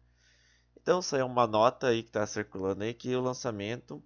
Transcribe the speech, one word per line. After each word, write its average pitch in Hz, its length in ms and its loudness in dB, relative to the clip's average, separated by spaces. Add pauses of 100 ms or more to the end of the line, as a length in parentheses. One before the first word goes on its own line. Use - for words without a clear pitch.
(760)
Então 180 240 2
saiu 135 260 -2
uma 123 200 2
nota 110 400 4
aí 117 160 2
que 117 80 -20
tá 104 160 -2
circulando 98 560 -4
aí 113 100 -2
que 127 220 -6
o 127 80 0
lançamento, 123 840 -6